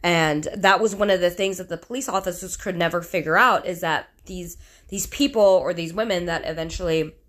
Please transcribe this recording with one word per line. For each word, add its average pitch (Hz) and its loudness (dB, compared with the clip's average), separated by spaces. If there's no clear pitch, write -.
And 160 2
that 190 4
was 208 0
one 202 0
of 185 4
the 175 2
things 190 -2
that 185 -12
the 165 -8
police 262 -8
officers 185 -4
could 185 -6
never 170 0
figure 160 -2
out, 220 4
is 175 -6
that 160 -2
these, 180 -12
these 196 -8
people 269 0
or 185 6
these 170 -6
women 196 -2
that 165 -4
eventually 160 -2